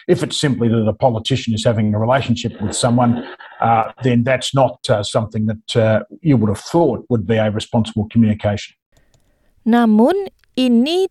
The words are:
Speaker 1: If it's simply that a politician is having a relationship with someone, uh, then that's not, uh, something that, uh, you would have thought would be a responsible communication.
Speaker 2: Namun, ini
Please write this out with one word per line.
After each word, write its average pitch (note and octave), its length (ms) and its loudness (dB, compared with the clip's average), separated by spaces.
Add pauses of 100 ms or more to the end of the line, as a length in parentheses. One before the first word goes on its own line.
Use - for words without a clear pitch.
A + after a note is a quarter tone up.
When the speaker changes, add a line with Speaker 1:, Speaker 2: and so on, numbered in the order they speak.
Speaker 1:
If - 160 0
it's - 160 -6
simply B2 320 0
that A2+ 160 2
a G#2+ 80 0
politician A#2 640 -2
is - 80 -6
having G#2+ 320 0
a - 20 -2
relationship A#2 640 -2
with G#2 160 -4
someone, A#2+ 480 0 (400)
uh, A2+ 240 2 (160)
then A#2+ 240 2
that's B2+ 240 -2
not, C3 400 0
uh, G#2 80 2
something G#2+ 480 -4
that, A2 240 -8
uh, A2 320 2 (160)
you D3 160 2
would G#2 160 2
have G2+ 80 -6
thought D3+ 480 -2
would A2 160 0
be A2 160 0
a G#2+ 80 0
responsible G#2+ 640 -2
communication. G#2+ 640 0 (880)
Speaker 2:
Namun, A#3+ 640 2 (260)
ini B3+ 560 2